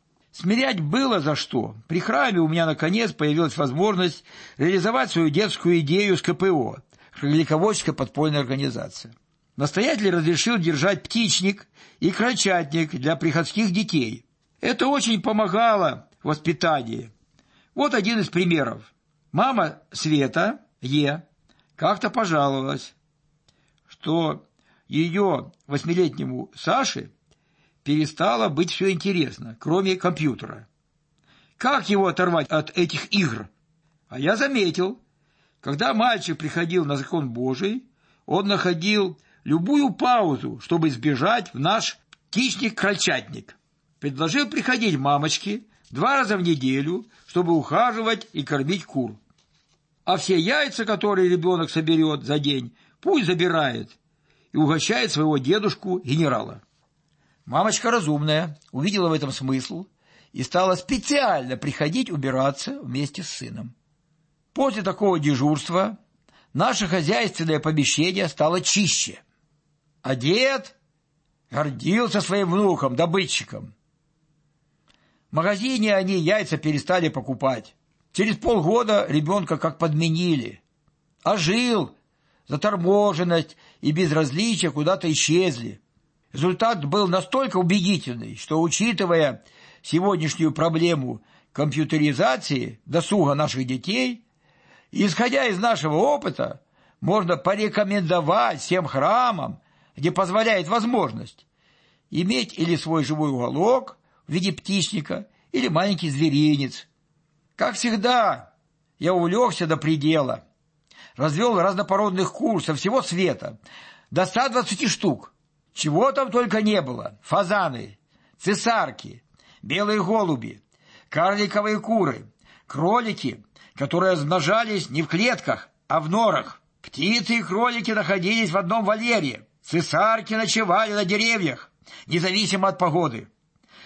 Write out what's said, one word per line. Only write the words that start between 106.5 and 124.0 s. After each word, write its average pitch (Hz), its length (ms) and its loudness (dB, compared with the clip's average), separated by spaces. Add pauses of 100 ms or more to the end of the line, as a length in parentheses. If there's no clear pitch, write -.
Как 240 200 -2
всегда, 214 800 0 (420)
я 175 160 0
увлёкся 180 540 2
до 156 100 0
предела. 147 680 0 (680)
Развёл 175 440 0
разнопородных 190 760 0
кур 208 300 0
со 160 100 -2
всего 214 300 0
света, 165 560 -2 (500)
до 175 160 2
ста 254 240 0
двадцати 226 380 0
штук. - 420 -2 (460)
Чего 180 360 2
там 269 180 0
только 220 320 0
не 208 200 2
было. 127 420 -8
Фазаны, 170 720 -2 (420)
цесарки, 202 840 -2 (400)
белые 208 400 0
голуби, 170 580 -2 (480)
карликовые 208 720 0
куры, 190 520 -2 (360)
кролики, 190 760 -2 (320)
которые 180 380 0